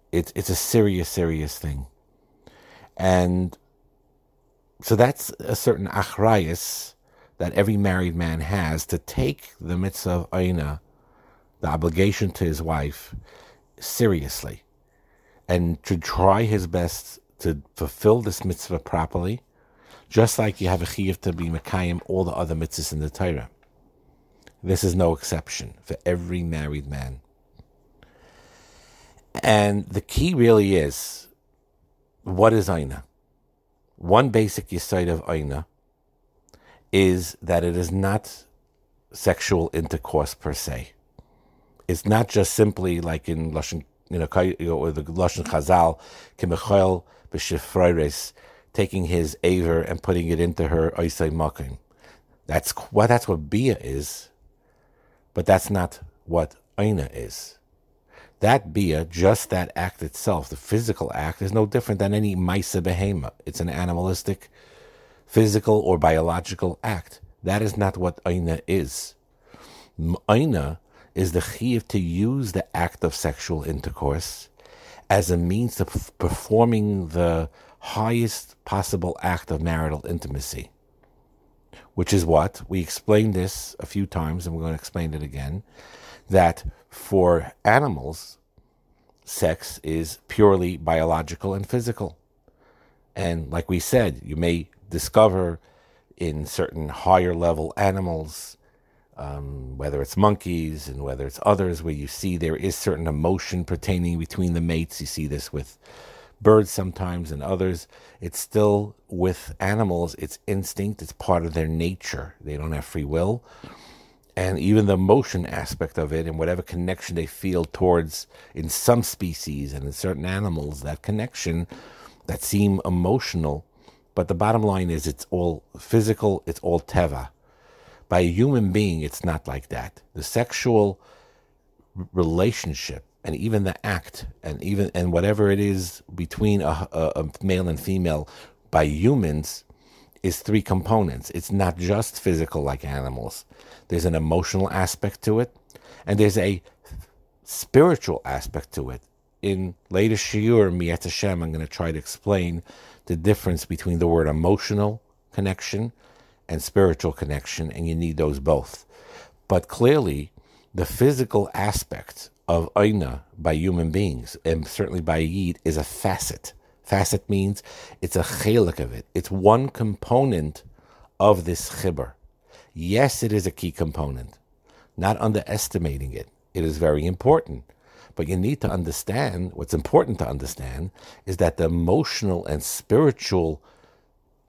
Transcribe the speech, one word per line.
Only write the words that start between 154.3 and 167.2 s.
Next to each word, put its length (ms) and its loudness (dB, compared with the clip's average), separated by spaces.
connection 600 -4
and 120 -4
spiritual 520 2
connection, 580 -6
and 160 -6
you 80 -2
need 220 -2
those 240 0
both. 440 0
But 220 2
clearly, 640 2
the 120 -2
physical 680 2
aspect 760 -6
of 280 2
Aina 460 2
by 140 0
human 400 0
beings, 520 -2
and 220 0
certainly 340 -4
by 180 0
a 40 2
Yid, 420 -2
is 120 2
a 80 -2
facet. 680 -6
Facet 460 0